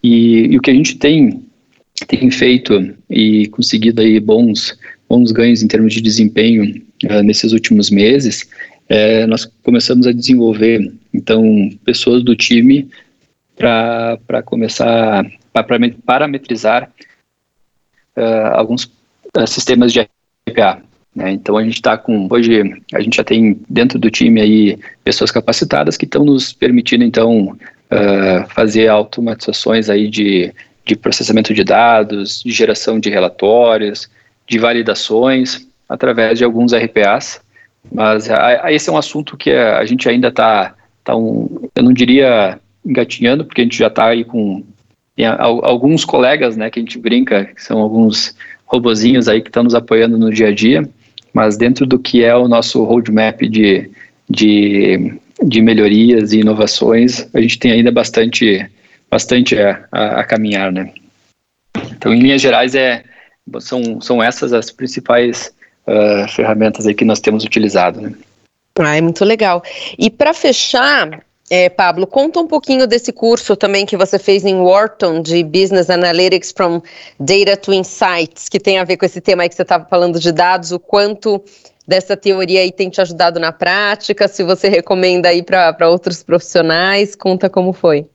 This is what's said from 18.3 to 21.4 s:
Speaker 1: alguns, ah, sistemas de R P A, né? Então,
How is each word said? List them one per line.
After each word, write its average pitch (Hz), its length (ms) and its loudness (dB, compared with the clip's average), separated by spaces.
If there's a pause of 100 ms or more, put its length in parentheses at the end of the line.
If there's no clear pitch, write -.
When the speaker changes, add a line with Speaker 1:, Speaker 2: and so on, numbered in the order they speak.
Speaker 1:
alguns, 117 360 -2 (440)
ah, 113 120 0
sistemas 123 440 0
de 117 100 0
R 107 80 -6 (360)
P - 160 -2
A, 185 180 0 (360)
né? 92 160 -6
Então, 104 260 -2